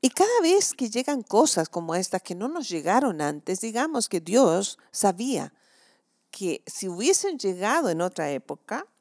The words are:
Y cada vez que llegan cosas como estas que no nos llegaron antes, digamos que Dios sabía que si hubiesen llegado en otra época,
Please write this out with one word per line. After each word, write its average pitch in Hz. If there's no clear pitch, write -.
Y 262
cada 440
vez 370
que 233
llegan 254
cosas 202
como 165
estas 185
que -
no 208
nos 320
llegaron 180
antes, 147
digamos 240
que 180
Dios 190
sabía 202
que 175
si -
hubiesen 277
llegado 202
en 165
otra 170
época, 147